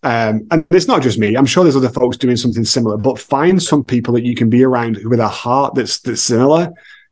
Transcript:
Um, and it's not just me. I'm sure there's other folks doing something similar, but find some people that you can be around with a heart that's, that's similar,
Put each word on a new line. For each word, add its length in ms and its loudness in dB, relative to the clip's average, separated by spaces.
Um, 460 0
and 200 0
it's 180 2
not 140 2
just 160 0
me. 180 0
I'm 100 2
sure 180 2
there's 120 4
other 120 2
folks 280 -2
doing 200 0
something 280 -2
similar, 320 -2
but 220 -2
find 440 0
some 220 0
people 300 -2
that 100 0
you 100 -2
can 160 0
be 140 4
around 400 0
with 160 0
a 80 0
heart 460 -2
that's, 260 -4
that's 200 -6
similar, 520 2